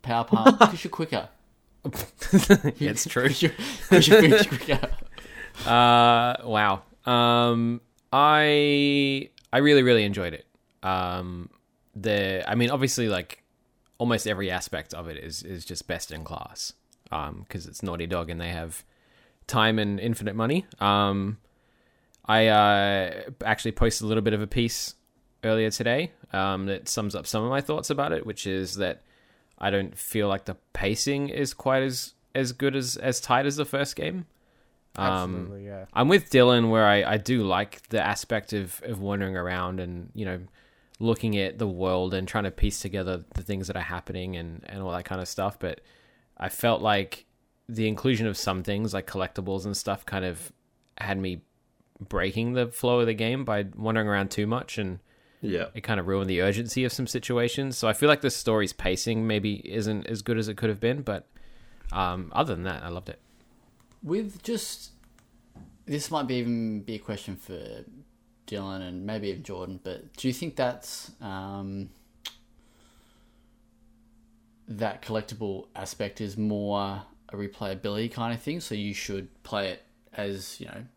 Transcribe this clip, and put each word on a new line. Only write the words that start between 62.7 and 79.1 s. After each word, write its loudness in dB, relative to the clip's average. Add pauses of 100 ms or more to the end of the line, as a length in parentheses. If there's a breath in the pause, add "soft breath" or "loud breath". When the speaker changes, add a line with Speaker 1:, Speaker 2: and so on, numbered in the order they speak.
Speaker 2:
I -12
loved -10
it. -16 (840 soft breath)
Speaker 1:
With -6
just, -8 (960)
this -6
might -2
be -2
even -4
be -10
a -10
question -10
for -14 (640)
Dylan -8
and -10
maybe -6
even -8
Jordan, -12
but -12
do -4
you -2
think -10
that's, -6 (100)
um, -10 (2750 soft breath)
that -4
collectible -6
aspect -8
is -8
more -4 (260)
a -14
replayability -6
kind -6
of -8
thing? -6
So -10
you -6
should -8 (140)